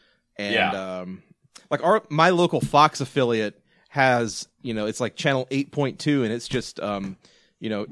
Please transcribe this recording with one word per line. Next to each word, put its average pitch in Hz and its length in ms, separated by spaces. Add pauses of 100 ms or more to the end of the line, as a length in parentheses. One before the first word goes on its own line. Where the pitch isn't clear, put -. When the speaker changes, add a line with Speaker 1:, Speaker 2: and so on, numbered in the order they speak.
(380)
Speaker 1:
And, 104 180
Speaker 2:
Yeah. 95 460
Speaker 1:
um, 92 220 (460)
like, 143 140
our, 180 240
my 160 220
local 170 320
Fox 147 400
affiliate 120 600 (280)
has, 123 580 (140)
you 120 120
know, 107 120
it's, 110 160
like, 110 160
channel 135 340
eight 139 220
point 139 260
two, 143 240
and 110 80
it's 117 160
just, - 320
um, 98 380 (420)
you 113 100
know, 104 220